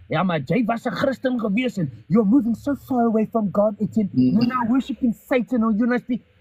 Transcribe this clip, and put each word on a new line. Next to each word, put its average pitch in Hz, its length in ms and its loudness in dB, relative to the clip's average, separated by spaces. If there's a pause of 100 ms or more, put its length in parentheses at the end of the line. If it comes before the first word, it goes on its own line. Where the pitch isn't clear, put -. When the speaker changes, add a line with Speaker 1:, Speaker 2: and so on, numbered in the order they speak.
Speaker 1:
"Yeah, 151 140 -2
maar 175 180 0
jy 190 260 0
was 233 200 -4
'n 233 60 -4
Christen 254 460 -2
gewees 226 400 -2
and 151 120 -2 (180)
you're 214 160 4
moving 226 300 2
so 285 200 -4
far 247 300 -2
away 220 220 0
from 214 240 -2
God. 208 280 2
It's 214 200 -2
in, 202 100 2
Speaker 2:
Mm. 127 240 2
Speaker 1:
you're 233 140 4
now 254 220 0
worshiping 247 440 0
Satan, 247 500 -2
or 226 100 2
you're 220 140 0
not 240 220 -2
be-," 254 140 -4 (180)